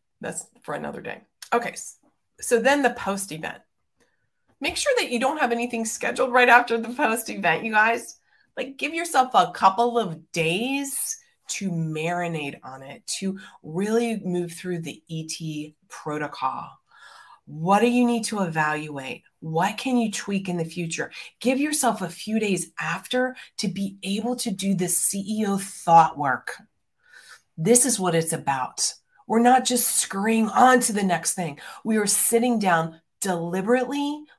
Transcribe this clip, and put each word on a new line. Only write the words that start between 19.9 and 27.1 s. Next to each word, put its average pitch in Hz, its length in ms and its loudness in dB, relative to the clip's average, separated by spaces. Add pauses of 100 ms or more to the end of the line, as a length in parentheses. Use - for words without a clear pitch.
you 226 120 0
tweak 196 380 -4
in 175 80 -2
the 165 80 -2
future? 165 480 -6 (260)
Give 262 220 2
yourself 285 400 0
a 175 80 -4
few 214 320 -4
days 196 400 -2
after 247 560 -2 (220)
to 202 100 -4
be 196 340 -6
able 220 340 -2
to 240 140 -6
do 196 240 -2
the 180 140 0
C - 340 -2 (200)
E - 40 0
O 196 120 0
thought - 580 4
work. 135 400 -4 (1000)